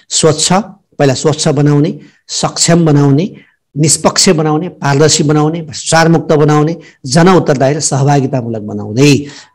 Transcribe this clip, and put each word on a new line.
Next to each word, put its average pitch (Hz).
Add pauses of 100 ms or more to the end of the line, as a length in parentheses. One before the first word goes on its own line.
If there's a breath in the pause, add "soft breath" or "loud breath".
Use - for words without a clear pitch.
स्वच्छ, 151 (460)
पहिला 139
स्वच्छ 147
बनाउने, 147 (280 loud breath)
सक्षम -
बनाउने, 143 (420 loud breath)
निष्पक्ष 160
बनाउने, 156
पारदर्शी 147
बनाउने, 151
भ्रष्टाचारमुक्त 160
बनाउने, 151 (280 loud breath)
जनउत्तरदायी 147
र 160
सहभागितामूलक 131
बनाउँदै 104 (420 loud breath)